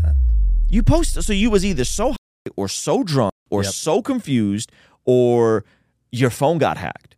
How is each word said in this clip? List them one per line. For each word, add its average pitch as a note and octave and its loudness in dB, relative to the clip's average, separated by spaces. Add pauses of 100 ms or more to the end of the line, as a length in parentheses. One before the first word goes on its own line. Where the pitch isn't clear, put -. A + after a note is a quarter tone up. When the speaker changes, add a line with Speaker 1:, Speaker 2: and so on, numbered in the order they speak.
Speaker 1:
that. D2+ 2 (520)
Speaker 2:
You - 2
post, D#4 0
so G#3+ 0
you G3+ 2
was G3+ 2
either D3+ -2
so A#3 -2
high - -14
or G2 -4
so F#3 -2
drunk C3+ -2 (160)
or G2+ 0
Speaker 1:
Yep. G2 -4
Speaker 2:
so E3 -2
confused A#2+ -2 (340)
or A#2+ 2 (480)
your B2+ 0
phone C#3+ -2
got F#2+ -2
hacked. - -14